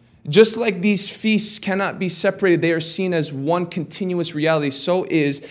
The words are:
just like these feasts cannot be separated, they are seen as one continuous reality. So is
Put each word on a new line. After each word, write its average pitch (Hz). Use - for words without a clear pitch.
just 214
like 214
these 202
feasts 214
cannot 196
be 185
separated, 190
they 165
are 165
seen 180
as 147
one 160
continuous 175
reality. 151
So 180
is 143